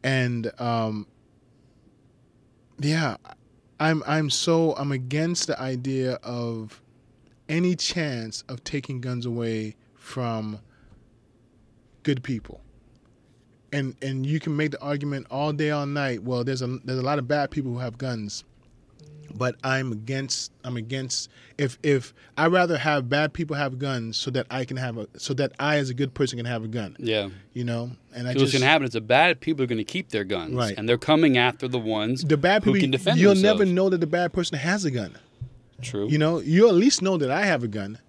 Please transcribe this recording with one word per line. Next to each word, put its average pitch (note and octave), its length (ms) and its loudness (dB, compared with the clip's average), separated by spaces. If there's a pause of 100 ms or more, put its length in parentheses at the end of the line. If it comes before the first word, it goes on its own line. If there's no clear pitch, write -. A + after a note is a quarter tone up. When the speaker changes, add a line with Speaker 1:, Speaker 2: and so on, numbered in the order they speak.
Speaker 1:
And, B2 560 0
um, A2+ 480 -2 (1700)
yeah, D3 360 0 (640)
I'm, D#3 280 2
I'm D3+ 240 0
so, E3 460 2
I'm C#3 140 -2
against D3 580 -2
the C#3 120 -2
idea C3 640 -2
of A#2 580 -8 (680)
any F3 280 0
chance B2 720 -4
of B2+ 160 -10
taking C3+ 360 -6
guns B2 260 -4
away A2+ 500 -4 (180)
from A2 680 -6 (1400)
good C#3 200 0
people. - 400 -8 (1080)
And, C3+ 300 -4
and C3+ 240 -4
you D3 160 0
can D3+ 160 -4
make D3+ 140 0
the D3 100 -8
argument C#3+ 500 -4
all D3 220 0
day, D3+ 180 0
all D3 140 0
night, C#3 380 -2
"Well, B2 200 -2
there's B2+ 200 -2
a, B2+ 240 -4
there's B2+ 120 -2
a B2 40 -2
lot D3 160 0
of B2 100 -4
bad C#3+ 220 0
people C3+ 220 -4
who A#2+ 80 -6
have A#2+ 180 -8
guns." A2+ 460 -6 (880)
But B2 280 -2
I'm C3 300 -2
against, B2+ 600 -6 (120)
I'm B2+ 120 -6
against, B2+ 520 -6 (300)
if, C3 240 -2
if, C#3 320 2 (220)
I'd D#3+ 160 4
rather F3 260 4
have C#3 300 0
bad D3 240 0
people D3+ 240 -6
have C3+ 220 -4
guns B2 380 -4
so - 140 -4
that B2+ 200 -2
I B2+ 140 -4
can C3 120 -8
have B2 220 -6
a, G#2 80 -8 (120)
so - 160 -6
that C3+ 260 -2
I D3 160 2
as C3+ 140 0
a B2 40 -6
good C3 200 -2
person B2+ 240 0
can A#2 80 -6
have A#2 180 -4
a A2 40 -8
gun. G#2+ 300 -8
Speaker 2:
Yeah. A2 300 0 (240)
Speaker 1:
You B2 120 -6
know? A#2+ 260 -4 (240)
And A#2+ 120 -6
I B2+ 60 -2
Speaker 2:
So C3+ 80 2
what's C3+ 120 6
Speaker 1:
just - 0 - (100)
Speaker 2:
gonna C3+ 80 6
happen D3+ 160 4
is A2 80 -4
the A2+ 60 0
bad C#3 400 4
people D3+ 240 -2
are - 20 0
gonna A2+ 180 -2
keep - 260 -6
their G#2 140 -2
guns. F2+ 300 -4
Speaker 1:
Right. A2+ 240 -2
Speaker 2:
And G#2+ 100 -4
they're A#2+ 100 4
coming D#3 380 6
after B2 320 4
the B2 100 0
ones A2 460 -2
Speaker 1:
The D3+ 120 4
bad F#3 280 2
Speaker 2:
who G#3 80 6
Speaker 1:
people, G3 120 4
Speaker 2:
can C3 60 2
defend C#3 300 2
Speaker 1:
you'll G3+ 140 8
Speaker 2:
themselves. G#3 260 4
Speaker 1:
never F#3+ 100 4
know F#3 200 4
that F#3 80 2
the E3 80 0
bad E3+ 260 0
person E3+ 260 -2
has F3+ 260 0
a D3+ 60 2
gun. A2+ 260 -4 (680)
Speaker 2:
True. A2 260 -4
Speaker 1:
You D3+ 100 4
know, D#3 220 2
you'll F3+ 300 8
at F#3 40 6
least G#3+ 280 4
know F#3+ 160 0
that C3+ 120 0
I F3+ 160 2
have D3+ 160 2
a A#2 60 -4
gun. G#2 300 -8 (100)